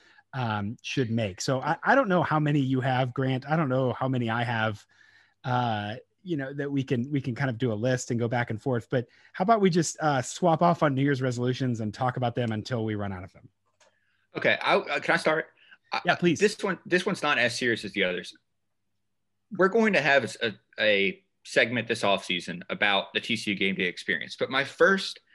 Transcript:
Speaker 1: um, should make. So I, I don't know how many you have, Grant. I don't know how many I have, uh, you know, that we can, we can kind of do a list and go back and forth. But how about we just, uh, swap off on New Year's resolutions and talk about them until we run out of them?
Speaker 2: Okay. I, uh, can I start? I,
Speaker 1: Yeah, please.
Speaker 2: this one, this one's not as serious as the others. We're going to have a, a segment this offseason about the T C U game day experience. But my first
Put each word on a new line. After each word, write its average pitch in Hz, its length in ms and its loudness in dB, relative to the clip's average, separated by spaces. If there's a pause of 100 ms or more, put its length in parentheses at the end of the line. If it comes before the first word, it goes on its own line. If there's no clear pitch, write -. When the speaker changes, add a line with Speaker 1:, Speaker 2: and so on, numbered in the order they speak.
(320)
Speaker 1:
um, 110 500 -4
should 123 280 -2
make. 110 320 -2
So 131 180 0
I, 147 240 -2
I 196 100 6
don't 262 140 2
know 180 140 4
how 156 180 2
many 151 200 2
you 131 200 0
have, 127 320 0
Grant. 131 340 -2
I 151 100 0
don't 160 120 2
know 127 240 2
how 131 160 -2
many 123 220 0
I 120 140 -2
have, 110 400 -2 (600)
uh, 117 520 -2 (280)
you 175 120 -4
know, 139 160 -6
that 143 180 -6
we 139 140 0
can, 131 260 -2
we 147 100 -2
can 120 140 -4
kind 131 160 -2
of 113 80 -6
do 123 140 0
a - 20 -2
list 123 380 -2
and 117 80 -2
go 117 80 -2
back 120 220 -2
and 110 120 -8
forth. 120 260 -2
But 123 200 -2 (240)
how - 100 -2
about 220 180 4
we 196 80 6
just, 170 320 0
uh, 143 220 2
swap 165 400 0
off 170 220 4
on 143 100 4
New 131 80 0
Year's 139 180 2
resolutions 123 600 0
and 107 120 -4
talk 127 240 -2
about 120 200 -2
them 120 160 0
until 110 320 -4
we 110 100 -2
run 101 180 -4
out 92 120 -10
of 92 80 -18
them? - 160 -20 (880)
Speaker 2:
Okay. 127 260 2
I, 156 140 2
uh, 151 240 -2
can 165 140 2
I 170 40 4
start? 160 280 0 (460)
I, - 140 -2
Speaker 1:
Yeah, 175 80 2
please. 170 240 2
Speaker 2:
this 208 240 0
one, 190 240 -2
this 180 180 2
one's 196 200 -2
not 147 140 2
as 117 200 2
serious 117 260 0
as 98 80 -8
the 98 120 0
others. 90 320 -4 (1200)
We're 190 100 6
going 220 260 2
to 156 60 4
have 139 420 2
a, 110 120 -2 (240)
a 98 420 2 (220)
segment 120 460 0
this 110 160 -2
offseason 90 680 -2
about 98 440 0
the 107 60 -2
T 117 140 -4
C 104 160 -4
U 98 60 -2
game 98 180 0
day 92 120 -2
experience. - 500 -6
But 127 120 -4
my 135 140 -2
first 185 560 0 (160)